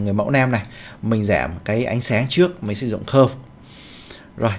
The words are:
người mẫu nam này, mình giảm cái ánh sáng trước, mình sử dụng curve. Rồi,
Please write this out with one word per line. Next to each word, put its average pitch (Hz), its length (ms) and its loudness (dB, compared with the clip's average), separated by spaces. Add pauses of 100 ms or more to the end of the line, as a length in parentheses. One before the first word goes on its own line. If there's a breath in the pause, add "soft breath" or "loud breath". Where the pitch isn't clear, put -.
người 101 80 0
mẫu 104 180 0
nam 131 200 2
này, 110 120 0 (400 loud breath)
mình 110 220 0
giảm 80 260 2 (140)
cái 113 200 0
ánh 120 160 -2
sáng 117 280 0
trước, 175 360 2
mình 104 120 -2
sử 127 120 -4
dụng 107 160 -4
curve. 135 300 6 (1000 loud breath)
Rồi, 113 220 0